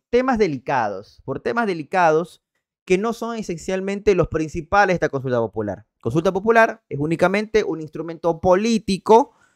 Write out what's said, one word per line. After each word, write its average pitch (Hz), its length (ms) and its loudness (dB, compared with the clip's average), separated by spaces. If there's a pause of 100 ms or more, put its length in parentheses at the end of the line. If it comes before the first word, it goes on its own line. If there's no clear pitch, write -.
temas 254 280 0
delicados, 127 880 -4
por - 160 -8
temas 233 260 -4
delicados 170 760 0 (440)
que 185 120 2
no 226 160 -2
son 339 240 -8
esencialmente 190 800 -2
los 165 140 2
principales 170 640 0
de - 20 2
esta 156 140 0
consulta 127 300 -2
popular. 107 460 -4 (160)
Consulta 156 300 0
popular 220 560 2
es 135 120 -8
únicamente 185 680 0
un 160 160 -6
instrumento 165 580 -6
político 208 920 2 (220)